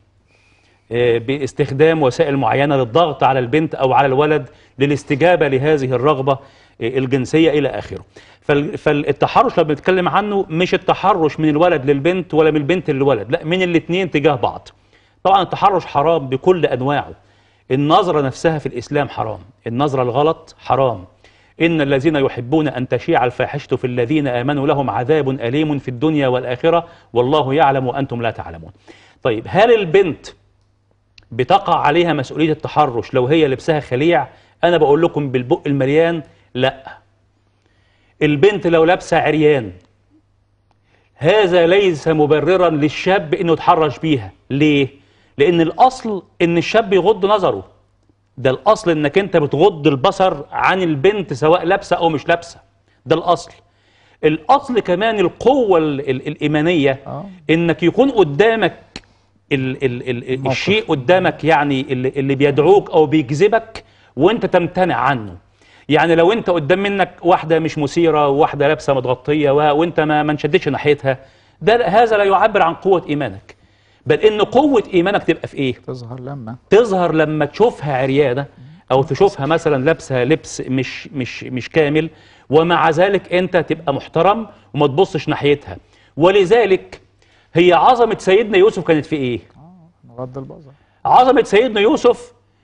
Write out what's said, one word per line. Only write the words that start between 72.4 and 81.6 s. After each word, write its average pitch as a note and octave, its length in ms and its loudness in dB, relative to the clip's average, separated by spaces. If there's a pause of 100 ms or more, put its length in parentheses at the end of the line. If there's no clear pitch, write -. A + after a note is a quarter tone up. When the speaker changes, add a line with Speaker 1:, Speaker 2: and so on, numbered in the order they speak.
Speaker 1:
عن E3 120 0
قوة F#3 340 0
إيمانك. C3 480 -8 (520)
بل D3 120 4
إن G#3 220 4
قوة B3+ 400 2 (120)
إيمانك F3+ 300 0
تبقى D#3+ 240 -2
في - 80 -14
إيه؟ C3 180 -2
Speaker 2:
تظهر B2+ 460 -14
لما B2+ 360 -12 (140)
Speaker 1:
تظهر F#3+ 440 2
لما D#3 300 0
تشوفها D3 580 -2
عريانة، C3+ 440 0 (460)
أو C3+ 100 4
تشوفها C#3+ 440 0
مثلًا D3 380 0
لابسة C3+ 400 -2
لبس D3+ 360 -2
مش، - 540 -6
مش، B2+ 300 -8
مش B2+ 260 -10